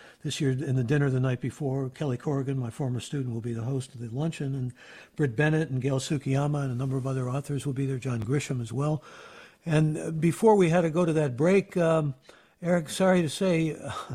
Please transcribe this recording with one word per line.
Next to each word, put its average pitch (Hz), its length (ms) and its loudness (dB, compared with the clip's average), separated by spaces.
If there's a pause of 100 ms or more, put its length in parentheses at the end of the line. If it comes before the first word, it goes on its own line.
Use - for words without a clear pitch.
(220)
This - 180 -6
year 139 100 2
in 131 240 -2
the 131 80 2
dinner 143 260 2
the 131 120 0
night 127 200 0
before, 135 500 -4
Kelly 131 260 -4
Corrigan, 139 420 -2
my 120 120 -4
former 123 280 -4
student, 127 340 -6
will 113 80 -4
be 120 120 -6
the 113 100 -6
host 131 320 -4
of 113 60 -14
the 120 80 -10
luncheon, 139 480 -4
and 127 160 -4 (420)
Britt 139 220 0
Bennett 156 340 2
and 131 100 0
Gail 131 200 0
Tsukiyama 143 640 0
and 131 80 -4
a - 20 -4
number 135 220 -2
of 131 100 -4
other 131 240 -2
authors 143 340 -4
will 139 100 -2
be 139 120 -2
there, 135 120 -4
John 120 260 -4
Grisham 131 360 -2
as 113 120 -6
well. 147 320 -2 (600)
And 160 560 2
before 208 360 6
we 175 140 6
had 175 100 4
to 165 100 2
go 170 140 2
to 165 80 2
that 147 240 0
break, 190 400 2
um, 160 380 2 (460)
Eric, 170 280 0
sorry 185 340 4
to 156 60 0
say, 160 480 0 (380)